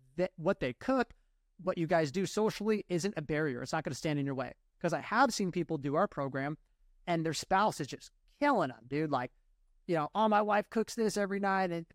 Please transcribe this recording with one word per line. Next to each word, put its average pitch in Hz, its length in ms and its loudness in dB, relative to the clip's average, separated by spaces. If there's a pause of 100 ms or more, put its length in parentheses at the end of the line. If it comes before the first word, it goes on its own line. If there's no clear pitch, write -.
(160)
that 180 200 -2
what 180 240 0
they 131 140 -2
cook, - 400 0 (480)
what 180 160 -2
you 165 80 0
guys 160 240 4
do 180 160 -2
socially 214 600 0
isn't 180 280 -2
a 156 60 -4
barrier. 147 400 -2
It's 131 100 -10
not 160 120 -2
gonna 139 100 -6
stand 151 240 -2
in 139 80 -2
your 139 80 -4
way. 127 180 -6 (280)
'Cause 170 120 0
I 151 80 0
have 226 320 2
seen 185 200 -2
people 165 260 -2
do 139 160 -2
our 185 140 2
program 139 500 -6 (480)
and 165 180 0
their 160 100 0
spouse 196 460 2
is 139 60 -4
just - 240 -14 (300)
killing 226 300 4
'em, 110 160 -14
dude. 147 240 -2
Like, 127 200 -2 (560)
you 175 80 0
know, 147 200 0
"Oh, 220 140 4
my 208 140 6
wife 208 260 2
cooks - 260 -2
this 220 220 0
every 196 240 0
night 190 300 2
and 170 240 -4